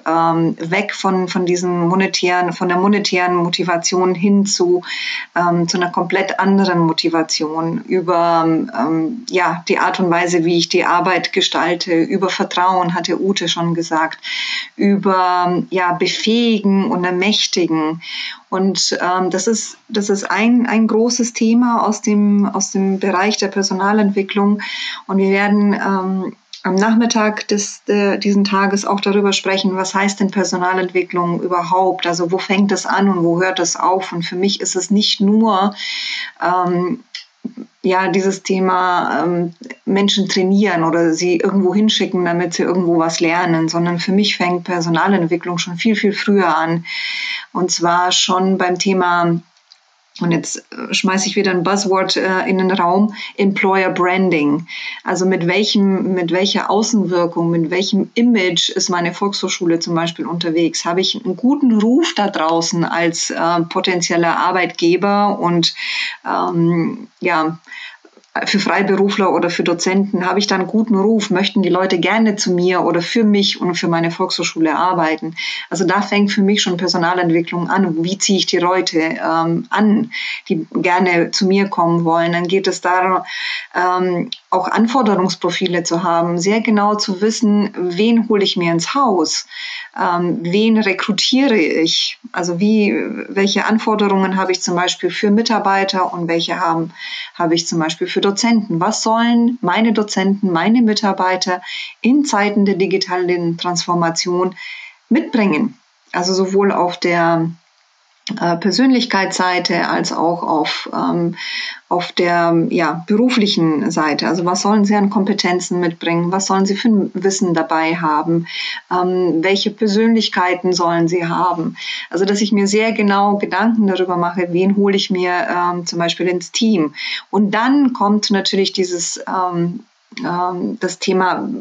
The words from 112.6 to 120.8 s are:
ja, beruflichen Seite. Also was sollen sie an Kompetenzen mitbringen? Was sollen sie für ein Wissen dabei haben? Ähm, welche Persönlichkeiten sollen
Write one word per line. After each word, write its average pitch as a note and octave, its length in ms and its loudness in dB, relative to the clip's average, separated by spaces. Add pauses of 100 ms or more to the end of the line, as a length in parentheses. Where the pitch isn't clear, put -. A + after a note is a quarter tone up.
ja, E3 380 -2
beruflichen G#3 800 2
Seite. D#3 380 -2
Also E3+ 180 0
was F3+ 160 0
sollen G3+ 240 4
sie G#3 100 2
an G3+ 140 2
Kompetenzen F#3+ 720 0
mitbringen? E3+ 520 0
Was F#3+ 140 -2
sollen G3 200 2
sie G3 100 0
für A3+ 140 0
ein G3+ 260 2
Wissen F#3+ 380 0
dabei D#3+ 420 0
haben? E3 500 0 (460)
Ähm, F3+ 520 0
welche G3 280 0
Persönlichkeiten G3+ 1040 2
sollen E3+ 340 2